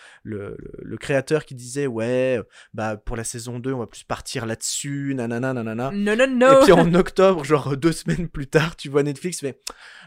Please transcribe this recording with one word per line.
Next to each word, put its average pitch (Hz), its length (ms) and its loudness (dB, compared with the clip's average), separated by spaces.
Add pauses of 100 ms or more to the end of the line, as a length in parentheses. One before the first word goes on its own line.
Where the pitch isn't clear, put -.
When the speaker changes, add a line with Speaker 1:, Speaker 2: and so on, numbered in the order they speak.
(220)
Speaker 1:
le, 101 360 -10
le, - 220 -10
le 107 160 -10
créateur 143 480 -2
qui - 120 -18
disait, « 123 320 -6
Ouais, 127 500 0
euh, 101 40 -6 (300)
bah, 107 240 -6
pour 120 200 -8
la 113 80 -8
saison 120 340 -10
deux, 127 140 -4
on 131 60 -4
va 117 100 -6
plus - 160 -20
partir 120 420 -8
là-dessus, 139 680 -6
nanana, 120 380 -4
nanana. » 117 400 -6
Speaker 2:
Non, 202 220 0
non, 254 120 4
non. 262 320 6
Speaker 1:
Et 269 40 8
puis 277 80 10
en 170 220 6
octobre, 185 500 4
genre 139 320 0
deux 160 160 0
semaines 165 360 -4
plus 143 180 -10
tard, 160 300 2
tu - 120 -14
vois 143 140 2
Netflix, 147 400 -4
mais, « 135 160 -6 (480)